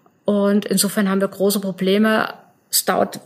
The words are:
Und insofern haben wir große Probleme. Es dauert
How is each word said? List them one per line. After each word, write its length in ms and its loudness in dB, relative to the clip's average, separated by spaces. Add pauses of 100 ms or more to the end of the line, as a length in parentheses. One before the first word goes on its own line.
(240)
Und 420 2
insofern 420 0
haben 120 0
wir 80 0
große 320 0
Probleme. 760 0 (360)
Es 140 -2
dauert 420 -2